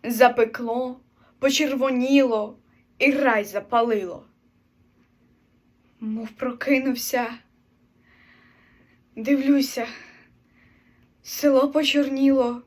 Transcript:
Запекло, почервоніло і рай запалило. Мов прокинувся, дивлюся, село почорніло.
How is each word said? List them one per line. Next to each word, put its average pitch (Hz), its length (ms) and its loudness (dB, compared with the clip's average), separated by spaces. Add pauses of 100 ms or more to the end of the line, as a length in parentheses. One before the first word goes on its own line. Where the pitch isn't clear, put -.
Запекло, 240 960 0 (400)
почервоніло 262 1160 0 (420)
і 277 120 4
рай 240 320 0
запалило. 208 840 -2 (1700)
Мов 220 300 -8
прокинувся, 254 1040 -4 (1800)
дивлюся, 269 720 0 (1400)
село 277 480 2
почорніло. 269 960 0